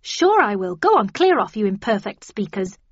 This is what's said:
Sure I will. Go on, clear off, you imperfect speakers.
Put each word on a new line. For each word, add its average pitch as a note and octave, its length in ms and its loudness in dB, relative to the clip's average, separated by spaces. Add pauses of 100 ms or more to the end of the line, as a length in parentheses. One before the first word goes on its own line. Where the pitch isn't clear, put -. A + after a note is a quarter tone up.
Sure G4 380 2
I G#3+ 160 2
will. F#3 200 -4
Go F#4+ 200 2
on, G#3+ 140 0
clear F4+ 280 2
off, F#3+ 180 -4
you G#3+ 100 -2
imperfect G3+ 580 -4
speakers. F#3+ 540 -6 (140)